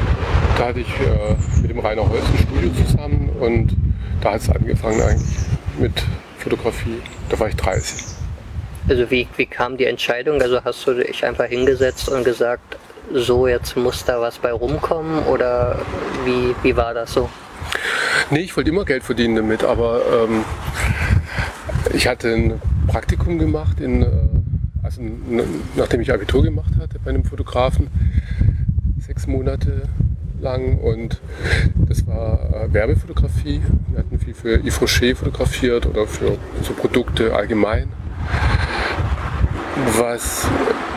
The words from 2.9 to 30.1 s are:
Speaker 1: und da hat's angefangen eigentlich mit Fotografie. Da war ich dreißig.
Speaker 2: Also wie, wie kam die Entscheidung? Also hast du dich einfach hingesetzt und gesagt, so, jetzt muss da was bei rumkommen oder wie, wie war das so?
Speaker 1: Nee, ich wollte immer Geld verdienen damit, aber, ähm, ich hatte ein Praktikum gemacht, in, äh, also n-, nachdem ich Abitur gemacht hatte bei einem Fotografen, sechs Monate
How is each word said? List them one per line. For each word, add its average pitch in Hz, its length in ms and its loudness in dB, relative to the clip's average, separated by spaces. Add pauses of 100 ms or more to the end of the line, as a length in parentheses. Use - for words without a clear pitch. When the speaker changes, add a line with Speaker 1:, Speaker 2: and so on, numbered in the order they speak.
Speaker 1:
und 117 360 4 (460)
da 104 120 2
hat's - 160 0
angefangen 113 520 2
eigentlich - 360 2 (420)
mit 123 140 2 (440)
Fotografie. 117 640 -4 (280)
Da - 100 0
war 110 80 2
ich 98 80 -2
dreißig. - 480 -2 (840)
Speaker 2:
Also 123 200 2
wie, 123 180 0 (100)
wie - 80 0
kam 123 320 -4
die 127 80 2
Entscheidung? 123 560 0
Also 123 220 2
hast - 220 -4
du 131 80 4
dich - 300 -2
einfach 120 220 0
hingesetzt 127 640 0
und 131 140 0
gesagt, 120 540 -2 (360)
so, 123 340 2
jetzt 120 300 -2
muss 123 260 0
da 123 160 0
was 117 180 -4
bei 123 140 -2
rumkommen 151 720 -2
oder 123 560 0 (460)
wie, 123 360 0
wie 127 140 4
war 117 180 2
das 117 200 -6
so? 123 160 2 (1000)
Speaker 1:
Nee, 147 120 2
ich 190 140 -6
wollte 151 140 2
immer 190 160 0
Geld 131 180 0
verdienen 117 320 2
damit, 110 280 2
aber, 117 380 2 (260)
ähm, 110 160 0 (1500)
ich 113 140 2
hatte 120 260 0
ein 113 280 0 (260)
Praktikum 165 520 0
gemacht, 156 400 0
in, 123 240 2
äh, - 40 4 (760)
also - 180 -6
n-, 117 600 -2 (140)
nachdem 120 260 2
ich 131 120 0
Abitur 110 300 4
gemacht 98 360 0
hatte - 200 -6
bei 135 100 -6
einem 135 140 2
Fotografen, - 640 0 (1120)
sechs - 260 -6
Monate 135 580 0 (560)